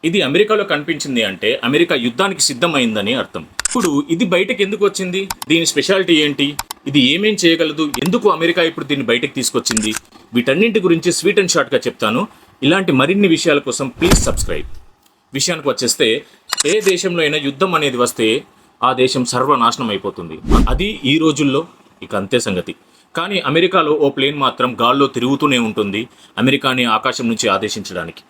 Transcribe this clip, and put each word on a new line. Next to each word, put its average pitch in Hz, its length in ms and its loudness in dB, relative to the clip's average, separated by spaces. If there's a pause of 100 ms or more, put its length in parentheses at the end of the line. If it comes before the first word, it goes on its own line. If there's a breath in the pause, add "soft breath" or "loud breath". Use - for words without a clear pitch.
ఇది 175 160 0
అమెరికాలో 202 420 2
కనిపించింది 147 600 -2
అంటే 98 400 -2
అమెరికా 151 320 2
యుద్ధానికి 131 460 -2
సిద్ధమైందని 120 720 0
అర్థం. 98 280 -6
ఇప్పుడు 147 680 -2
ఇది 175 160 0
బయటకు 185 360 0
ఎందుకు 202 240 0
వచ్చింది? 190 420 -4 (220)
దీని 165 160 2
స్పెషాలిటీ 175 480 0
ఏంటి? 147 420 0 (320)
ఇది 139 120 2
ఏమేం 175 460 2
చేయగలదు? 156 460 2 (140)
ఎందుకు 208 240 2
అమెరికా 170 340 2
ఇప్పుడు 160 220 -4
దీన్ని 135 200 -2
బయటకు 123 300 0
తీసుకొచ్చింది? 110 580 -2 (400)
వీటన్నింటి 165 460 2
గురించి 175 320 2
sweet 190 280 0
and 185 120 0
షార్ట్‌గా 135 360 0
చెప్తాను. 120 400 -2 (360 soft breath)
ఇలాంటి 175 280 2
మరిన్ని 180 360 4
విషయాల 160 300 2
కోసం 135 300 -4
ప్లీజ్ 160 280 2
సబ్స్క్రైబ్. - 500 0 (680)
విషయానికి 147 360 -2
వచ్చేస్తే, 123 540 0 (420 soft breath)
ఏ 190 140 2
దేశంలో 180 420 0
అయినా 151 160 0
యుద్ధం 147 380 -2
అనేది 143 220 0
వస్తే 120 460 0 (400 soft breath)
ఆ 127 100 4
దేశం 127 320 0
సర్వనాశనం 123 640 0
అయిపోతుంది. 92 480 -6 (320)
అది 190 360 -2
ఈ 139 120 2
రోజుల్లో 151 500 2 (360)
ఇక 104 120 -8
అంతే 98 240 0
సంగతి. 90 360 -4 (400 soft breath)
కానీ 185 240 -2
అమెరికాలో 165 520 2
ఓ 147 180 2
ప్లేన్ 143 280 -2
మాత్రం 123 440 0
గాల్లో 135 260 4
తిరుగుతూనే 135 500 0
ఉంటుంది 110 500 -2 (300 soft breath)
అమెరికాని 131 460 0
ఆకాశం 117 440 0
నుంచి 113 220 0
ఆదేశించడానికి. 95 800 -4